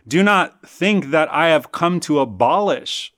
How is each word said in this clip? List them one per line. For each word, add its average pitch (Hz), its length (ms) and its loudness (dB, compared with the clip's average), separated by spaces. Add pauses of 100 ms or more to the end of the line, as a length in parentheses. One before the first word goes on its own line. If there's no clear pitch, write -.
"Do 160 160 2
not 196 440 0
think 180 440 -2
that 156 200 2
I 160 180 2
have 156 240 0
come 175 260 -2
to 147 220 0
abolish 131 960 -2